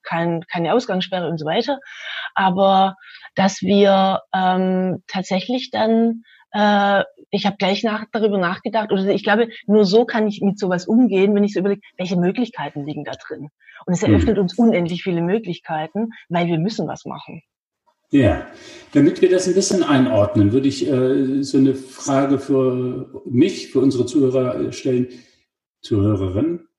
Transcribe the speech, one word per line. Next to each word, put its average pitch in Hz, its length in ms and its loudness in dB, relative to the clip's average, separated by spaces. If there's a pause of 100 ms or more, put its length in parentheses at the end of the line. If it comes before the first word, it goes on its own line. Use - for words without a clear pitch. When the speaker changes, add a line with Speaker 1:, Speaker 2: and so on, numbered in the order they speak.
Speaker 1:
kein, 170 480 -4
keine 170 240 -2
Ausgangssperre 185 540 -4
und 165 100 -6
so 151 80 -8
weiter. 240 320 -2 (560)
Aber 190 600 2 (380)
dass 190 300 -2
wir, 196 580 4 (140)
ähm, 185 720 0
tatsächlich 190 640 -6
dann, 226 500 2 (300)
äh, 202 520 2 (300)
ich 202 120 -2
habe 202 120 -2
gleich 202 240 -2
nach, 214 300 -4
darüber 208 260 0
nachgedacht, 202 540 -4
oder 190 160 0
ich 202 160 0
glaube, 220 240 2 (200)
nur 208 180 6
so 214 180 4
kann 220 240 -2
ich 202 140 -6
mit 202 180 0
sowas 180 260 -2
umgehen, 208 480 4
wenn 202 120 4
ich 208 80 -4
so 180 80 -2
überlege, 202 200 -2 (140)
welche 180 220 -4
Möglichkeiten 175 680 -4
liegen 147 200 -10
da 120 80 -10
drin. 143 340 -16 (380)
Und 180 80 -2
es 175 80 -2
Speaker 2:
Hm. 196 100 2
Speaker 1:
eröffnet 135 260 4
uns 185 200 -2
unendlich 175 440 2
viele 170 200 -2
Möglichkeiten, 175 880 -4 (180)
weil 170 200 -2
wir 170 120 0
müssen 180 300 -4
was - 160 -12
machen. - 360 -14 (680)
Speaker 3:
Ja, 120 340 2 (480)
damit 147 280 4
wir 185 80 6
das 185 180 2
ein 175 80 2
bisschen 190 260 0
einordnen, 123 680 2
würde 135 160 2
ich, - 200 -2
äh, 135 540 0
so 135 160 -2
eine 135 160 4
Frage 135 640 -2
für 127 880 -2
mich, 147 460 0
für 131 80 2
unsere 123 260 2
Zuhörer, 127 540 0
äh, 127 140 -4
stellen, 123 340 -2 (760)
Zuhörerinnen. 104 840 -2 (120)